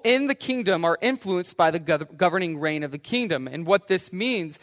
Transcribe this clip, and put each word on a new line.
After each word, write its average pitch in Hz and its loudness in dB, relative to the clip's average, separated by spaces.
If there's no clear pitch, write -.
in 262 4
the 269 0
kingdom 196 0
are 170 2
influenced 190 -2
by - 6
the 170 -2
gov-, 151 -2
governing 175 0
reign 156 -2
of 143 -6
the 147 -10
kingdom. 170 -2
And 151 -8
what 196 2
this 185 0
means 185 -4